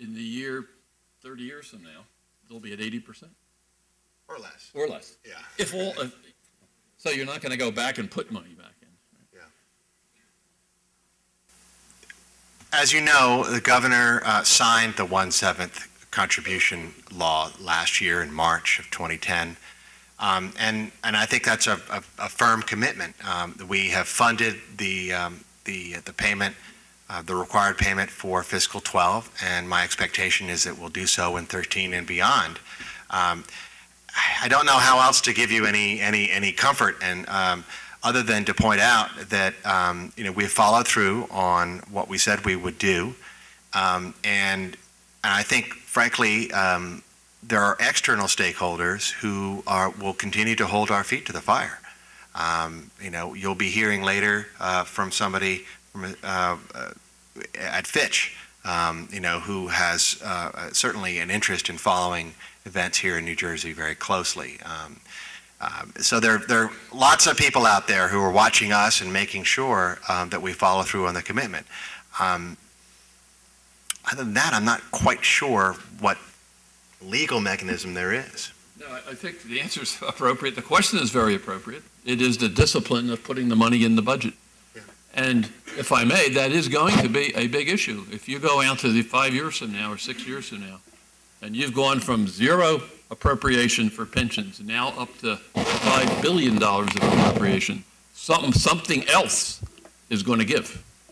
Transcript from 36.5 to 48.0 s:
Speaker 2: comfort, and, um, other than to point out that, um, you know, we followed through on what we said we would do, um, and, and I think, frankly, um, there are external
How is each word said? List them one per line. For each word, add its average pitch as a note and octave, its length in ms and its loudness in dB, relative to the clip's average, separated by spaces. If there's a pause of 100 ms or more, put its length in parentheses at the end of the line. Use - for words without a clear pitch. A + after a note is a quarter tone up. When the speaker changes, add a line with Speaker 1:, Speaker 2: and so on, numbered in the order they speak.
Speaker 2:
comfort, B2 500 2
and, F#2 260 -4
um, F#2 360 0 (380)
other B2 200 2
than A2 240 0
to G#2 80 0
point G#2+ 260 4
out A#2+ 300 4 (180)
that, F#2+ 260 0 (120)
um, F2+ 500 0
you A#2 80 -8
know, G2 80 -4
we G2+ 140 -2
followed A2 420 4
through G#2+ 420 2
on F2+ 500 0 (100)
what G2 180 -4
we F#2+ 100 -4
said G2+ 260 0
we F#2+ 120 2
would F2+ 220 -6
do, F#2 360 0 (600)
um, F2+ 400 0 (100)
and, G2 520 -2 (460)
and G3+ 120 2
I G3+ 80 2
think, A#2 320 0
frankly, A#2 800 0
um, F2+ 500 0 (400)
there A2+ 180 0
are G2+ 200 4
external A#2 460 2